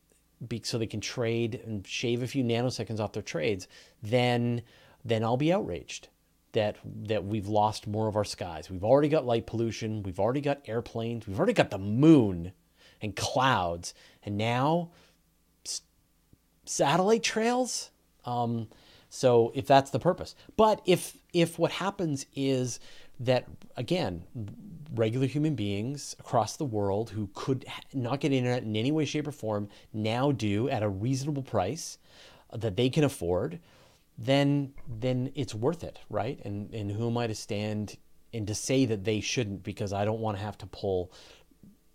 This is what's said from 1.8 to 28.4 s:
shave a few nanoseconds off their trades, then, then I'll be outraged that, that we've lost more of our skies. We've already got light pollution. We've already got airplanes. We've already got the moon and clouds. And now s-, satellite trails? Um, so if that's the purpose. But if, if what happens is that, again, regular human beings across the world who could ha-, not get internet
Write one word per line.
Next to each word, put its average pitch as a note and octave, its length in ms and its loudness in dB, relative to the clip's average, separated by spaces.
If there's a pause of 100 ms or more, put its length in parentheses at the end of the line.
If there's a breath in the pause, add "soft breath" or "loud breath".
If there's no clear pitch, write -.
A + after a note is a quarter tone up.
shave A#2+ 380 -2
a B2+ 40 -4
few C3+ 160 -2
nanoseconds A#2 580 -2
off G2+ 100 -2
their G#2+ 100 -6
trades, A#2 460 -4 (340 loud breath)
then, A#2+ 600 2 (420 soft breath)
then A2+ 220 0
I'll A#2 100 2
be D3+ 160 2
outraged F#2+ 560 -4 (460)
that, G#2 240 0 (260)
that G#2 220 -2
we've G2+ 220 -2
lost G#2 380 2
more A2 220 0
of G2 80 -2
our G#2+ 80 4
skies. E2+ 460 -8
We've F#2 140 -8
already C#3 260 6
got D3 160 2
light A#2 200 0
pollution. A2 580 -4
We've F#2+ 160 -6
already B2 220 0
got C#3 240 -2
airplanes. A#2 600 -6
We've G2 100 -6
already G3+ 160 2
got E3 160 4
the G#2 80 -6
moon G#2 760 6 (480 soft breath)
and G#2 140 -4
clouds. F#2+ 800 0 (300 loud breath)
And G#2 140 -6
now C#3 540 0 (760 soft breath)
s-, - 160 -8 (840)
satellite F#3 580 4
trails? A#3+ 680 0 (340)
Um, A#2 420 -2 (420 loud breath)
so A#2+ 440 6
if C3 140 -4
that's C3+ 240 6
the B2+ 80 0
purpose. F3 340 -2 (220 loud breath)
But G#3+ 300 6
if, F3 320 2 (160)
if E3+ 260 2
what E3 120 2
happens F3 540 -2 (100)
is C3 440 0 (400 loud breath)
that, B2 280 2 (280)
again, A#2+ 480 -2 (720)
regular A#2 340 0
human D3 260 0
beings G#2+ 640 -4
across - 380 0
the D#3+ 80 -4
world G#2 440 -2
who G#2 240 -6
could B2+ 340 -4
ha-, - 140 -12 (120)
not C3+ 280 -2
get D3+ 100 0
internet B2 320 0